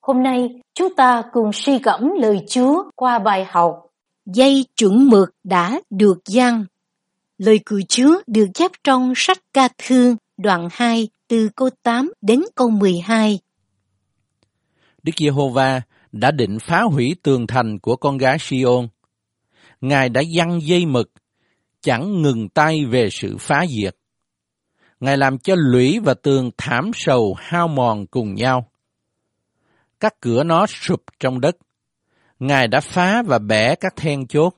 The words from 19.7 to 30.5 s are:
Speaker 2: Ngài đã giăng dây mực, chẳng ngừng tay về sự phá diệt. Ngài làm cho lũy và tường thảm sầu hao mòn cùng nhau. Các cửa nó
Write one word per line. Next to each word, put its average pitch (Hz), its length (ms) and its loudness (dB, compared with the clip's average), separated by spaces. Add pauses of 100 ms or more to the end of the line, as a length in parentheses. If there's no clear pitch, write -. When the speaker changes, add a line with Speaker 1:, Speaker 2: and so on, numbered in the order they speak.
Speaker 2:
Ngài 131 280 0
đã 120 120 -2
giăng 170 400 -2
dây 175 240 0
mực, 127 260 -2 (680)
chẳng 156 400 -2
ngừng 117 280 -2
tay 156 360 0
về 117 260 0
sự 101 280 -10
phá 147 300 -2
diệt. 104 260 -6 (1040)
Ngài 139 180 -2
làm 135 200 0
cho 190 200 0
lũy 135 420 2
và 143 140 0
tường 131 440 -2
thảm 139 360 -4
sầu 117 440 -2
hao 170 300 -4
mòn 120 400 -2
cùng 107 280 -6
nhau. 127 320 -2 (1300)
Các - 220 -4
cửa 120 220 0
nó 170 220 2